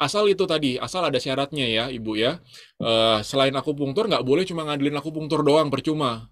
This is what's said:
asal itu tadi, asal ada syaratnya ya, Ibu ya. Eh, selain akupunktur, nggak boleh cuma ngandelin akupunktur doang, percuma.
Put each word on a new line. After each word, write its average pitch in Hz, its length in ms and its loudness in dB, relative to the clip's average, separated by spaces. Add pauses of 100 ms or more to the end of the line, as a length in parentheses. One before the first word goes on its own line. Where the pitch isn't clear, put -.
asal 208 240 0
itu 190 240 2
tadi, 139 320 0
asal 175 240 -4
ada 135 160 0
syaratnya 139 480 -2
ya, 113 240 0
Ibu 110 240 -6
ya. 131 240 0 (400)
Eh, 113 400 4
selain 135 320 2
akupunktur, 143 560 -2
nggak 127 160 0
boleh 139 160 4
cuma 170 240 -6
ngandelin 147 320 -2
akupunktur 151 480 -4
doang, 147 240 4
percuma. 131 640 -2